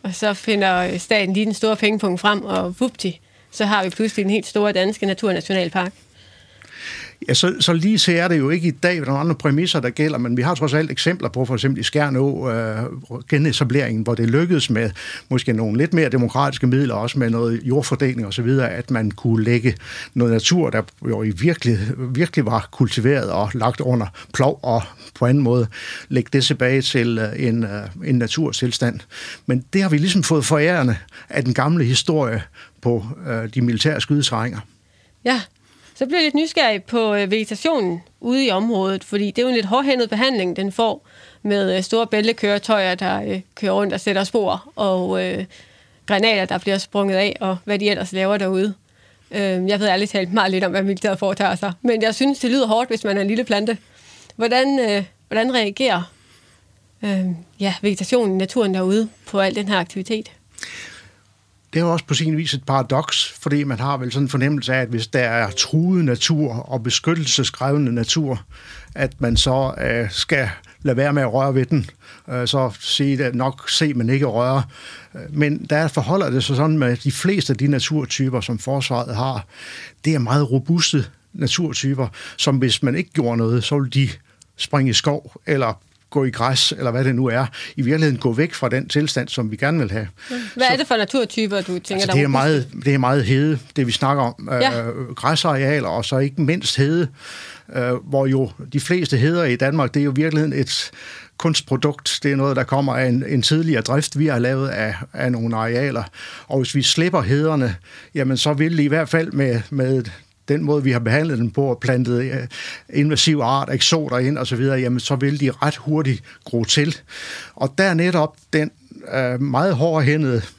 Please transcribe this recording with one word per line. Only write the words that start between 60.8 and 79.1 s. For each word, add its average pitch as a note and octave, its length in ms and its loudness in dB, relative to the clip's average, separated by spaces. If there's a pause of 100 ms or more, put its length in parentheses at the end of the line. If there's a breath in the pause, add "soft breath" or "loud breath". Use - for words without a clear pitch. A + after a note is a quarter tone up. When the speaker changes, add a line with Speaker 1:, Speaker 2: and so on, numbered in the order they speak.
Speaker 2:
Det D#3 60 0
er E3+ 60 2
jo E3+ 80 2
også E3 120 -2
på - 80 -2
sin D#3 240 0
vis D#3+ 160 -2
et C3+ 120 -6
paradoks, C3+ 720 0
fordi D3 240 0
man C3 160 -2
har C3+ 180 0
vel B2+ 140 -6
sådan C#3 140 0
en B2+ 40 -2
fornemmelse C3+ 440 0
af, C3 80 2
at B2 60 -2
hvis A2+ 200 -4
der C3+ 120 0
er A#2 300 2
truet E3+ 560 2
natur C3+ 480 0
og A#2+ 300 -6
beskyttelseskrævende C#3 1080 0
natur, A#2+ 500 -2 (540 loud breath)
at C3+ 260 -4
man A#2 160 2
så, C3 440 2
øh, A#2 300 -2
skal B2+ 380 -2 (320 loud breath)
lade B2+ 160 0
være C#3+ 160 2
med D3 80 2
at A#2 120 -2
røre C3+ 220 2
ved C3 100 2
den. B2+ 240 0 (400 loud breath)
Øh, B2 180 -4
så C3 320 0
sige, C#3 460 0
at B2+ 100 -2
nok C3 340 -4
se, D3+ 240 0
men A#2 160 0
ikke C#3 160 2
røre. B2 380 2 (520 loud breath)
Øh, - 140 -14
men D3 360 0
der D3+ 220 2
forholder D3+ 420 0
det B2+ 140 0
sig C#3 120 0
sådan D#3 220 2
med B2 200 2
de C#3 140 -2
fleste F3+ 420 0
af A2 40 0
de C#3 100 0
naturtyper, C3 720 0
som A2+ 180 -6
forsvaret B2+ 560 -4